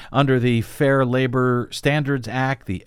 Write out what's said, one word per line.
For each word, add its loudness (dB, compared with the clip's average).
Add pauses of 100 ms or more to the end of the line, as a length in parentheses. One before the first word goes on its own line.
(100)
under 2
the 2
Fair 2
Labor 0
Standards -2
Act, -4
the -6